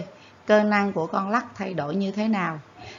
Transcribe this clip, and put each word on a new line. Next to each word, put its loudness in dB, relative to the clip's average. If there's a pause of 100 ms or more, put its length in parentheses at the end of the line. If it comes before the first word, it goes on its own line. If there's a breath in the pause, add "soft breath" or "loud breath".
(460 soft breath)
cơ 6
năng 2
của 0
con -4
lắc 0 (100)
thay -6
đổi -2
như 0
thế -2
nào? 0 (380 loud breath)